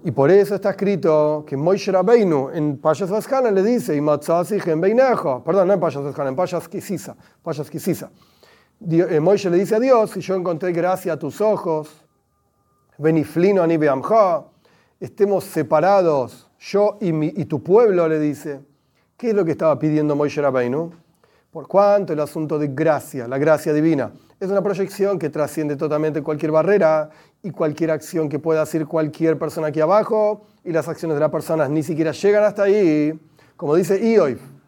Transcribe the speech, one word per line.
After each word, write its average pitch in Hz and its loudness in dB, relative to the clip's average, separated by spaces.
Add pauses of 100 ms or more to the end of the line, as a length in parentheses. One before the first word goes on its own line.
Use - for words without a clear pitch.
Y 170 -2
por 139 4
eso 202 4
está 196 -2
escrito 151 0
que 139 -8
Moshe 185 0
Rabbeinu 185 2
en 151 -2
Payas 151 0
Vascana 220 -2
le 190 2
dice, 214 0
"Y 143 -2
matzasi 165 -2
Hen 160 -2
Beinejo", 202 0
perdón, 180 2
no 202 4
en 180 0
Payas 143 -4
Vascana, 139 -6
en 131 -8
Payas 175 -4
Kisisa, 170 -10 (260)
Payas 147 -8
Kisisa. 160 -6 (680)
Dio-, 165 0
eh, 160 2
Moshe 190 2
le 175 2
dice 202 0
a 220 2
Dios, 240 4
"Si 185 -8
yo 190 -4
encontré 180 -4
gracia 170 -2
a 151 -4
tus 143 -10
ojos, 170 -2 (920)
Beniflino 165 2
Ani 165 2
Beamja, 151 2 (540)
estemos 196 0
separados, 156 0
yo 208 0
y 175 -2
mi, 156 -2
y 175 -4
tu 135 -6
pueblo", 185 4
le 156 0
dice. 147 -4 (560)
¿Qué 240 -4
es 208 0
lo 196 2
que 165 -2
estaba 151 0
pidiendo 151 0
Moshe 143 -2
Rabbeinu? 135 -2 (640)
Por 143 -16
cuanto 202 2
el 151 -2
asunto 151 -4
de 147 -2
gracia, 139 -2
la 135 -4
gracia 151 2
divina, 151 0 (280)
es 190 -6
una 196 0
proyección 196 -2
que 147 -4
trasciende 147 -4
totalmente 151 -2
cualquier 156 -4
barrera 156 2 (320)
y 180 -10
cualquier 156 -2
acción 156 -4
que 147 -6
pueda 156 0
hacer 156 -4
cualquier 160 -2
persona 156 -4
aquí 151 -4
abajo, 208 0 (180)
y 170 -6
las 160 -2
acciones 160 -4
de 147 -2
las 151 2
personas 156 -2
ni 156 0
siquiera 156 -2
llegan 208 2
hasta 202 0
ahí, 160 2 (380)
como 147 -2
dice 190 2
Iob. 202 2 (300)